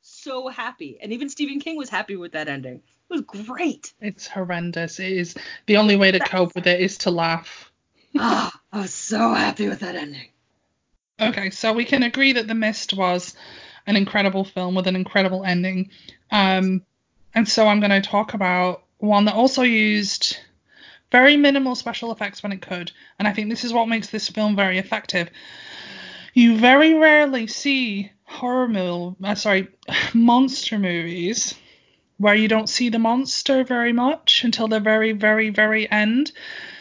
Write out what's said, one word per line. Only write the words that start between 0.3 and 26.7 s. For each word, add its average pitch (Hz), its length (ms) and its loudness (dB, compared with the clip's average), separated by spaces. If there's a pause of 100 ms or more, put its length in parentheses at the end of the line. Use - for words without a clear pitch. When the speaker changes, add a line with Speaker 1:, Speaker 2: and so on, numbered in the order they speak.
Speaker 1:
happy. 233 560 -12
And 202 100 -10
even 277 160 -8
Stephen 285 300 -6
King 320 180 -8
was 277 120 -8
happy 202 260 -6
with 175 180 -12
that 156 140 -8
ending. 135 340 -10 (300)
It - 40 -14
was 214 320 -10
great. 262 540 -8
Speaker 2:
It's 208 260 -10
horrendous. 170 760 -6
It 185 120 -6
is. 180 220 -4 (320)
The 208 120 6
only 208 180 6
way 196 160 6
to 185 60 4
Speaker 1:
That's - 120 -2
Speaker 2:
cope 185 240 0
with 175 120 -4
it 180 140 4
is 190 180 -2
to 185 120 -2
laugh. 165 540 -4 (120)
<laughs> - 420 -10
Speaker 1:
Ah, - 320 0 (220)
I 208 80 -6
was 190 140 -8
so 220 400 0
happy 202 340 -2
with - 120 -6
that 180 140 -10
ending. 147 340 -12 (920)
Speaker 2:
Okay, 208 300 -2
so 226 240 -2
we 240 100 -2
can 269 180 2
agree 262 300 2
that 226 160 -2
The 226 60 -4
Mist 220 400 -2
was 180 400 -2 (520)
an 208 100 2
incredible 196 480 0
film 185 300 -4
with 185 120 0
an 185 100 0
incredible 190 480 -2
ending. 185 460 -2 (400)
Um, 190 520 2 (520)
and 226 140 2
so 220 200 4
I'm 208 120 4
gonna 196 200 4
talk 208 340 -2
about 180 480 -2 (140)
one 208 300 2
that 202 80 0
also 254 280 2
used 214 760 0 (720)
very 269 240 8
minimal 277 380 2
special 233 360 -8
effects 202 320 -10
when 202 100 -6
it 190 100 -10
could. 175 280 -10 (280)
And 208 100 0
I 202 60 -2
think 214 160 -4
this 226 140 -6
is 233 100 -4
what 233 140 0
makes 226 200 -2
this 214 200 -6
film 214 280 -2
very 190 220 0
effective. 190 520 -4 (1040)
You 233 220 8
very 277 380 8